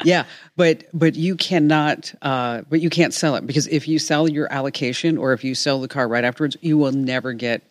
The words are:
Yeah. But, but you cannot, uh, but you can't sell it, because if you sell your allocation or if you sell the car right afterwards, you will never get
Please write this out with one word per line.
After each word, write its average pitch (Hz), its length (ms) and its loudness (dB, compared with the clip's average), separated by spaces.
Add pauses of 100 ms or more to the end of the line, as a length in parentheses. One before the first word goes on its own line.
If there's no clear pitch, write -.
Yeah. 165 220 4 (320)
But, 165 280 2 (100)
but 160 200 4
you 170 220 0
cannot, 151 760 2 (100)
uh, 123 460 -2
but 156 120 2
you 165 100 0
can't 160 240 2
sell 143 220 0
it, - 100 -6
because 147 220 -2
if 151 180 -2
you 156 120 0
sell 156 300 0
your 147 240 -4
allocation 139 640 -2
or 131 160 0
if 117 100 -4
you 131 100 -4
sell 135 260 -2
the 127 80 -6
car 127 200 -2
right 120 160 0
afterwards, 135 360 -2
you 156 180 0
will 139 140 2
never 127 400 -2
get 117 380 -4